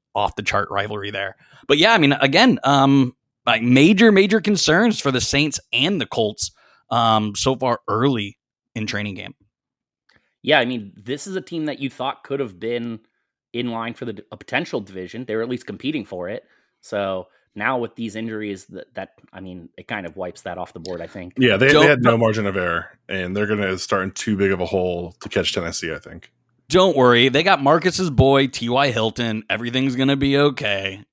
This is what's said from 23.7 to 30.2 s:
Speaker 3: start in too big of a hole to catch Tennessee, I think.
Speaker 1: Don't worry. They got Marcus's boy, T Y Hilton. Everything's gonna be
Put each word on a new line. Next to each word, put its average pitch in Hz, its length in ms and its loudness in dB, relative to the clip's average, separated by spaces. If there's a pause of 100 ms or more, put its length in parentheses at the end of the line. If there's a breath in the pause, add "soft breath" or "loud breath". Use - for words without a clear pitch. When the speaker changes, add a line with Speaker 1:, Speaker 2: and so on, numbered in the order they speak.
Speaker 3:
start 95 260 -2
in 95 80 -6
too - 260 -4
big 95 140 2
of 92 80 -2
a 90 60 -4
hole 87 560 -4
to - 80 -12
catch - 240 -2
Tennessee, 82 400 -6
I 82 60 -10
think. - 320 -20 (380)
Speaker 1:
Don't 185 260 4
worry. 123 340 6
They 139 140 2
got 175 180 4
Marcus's 170 480 2
boy, 135 380 4
T 120 220 -6
Y 135 220 2
Hilton. 110 580 -2
Everything's 123 460 -2
gonna 135 200 2
be 139 220 0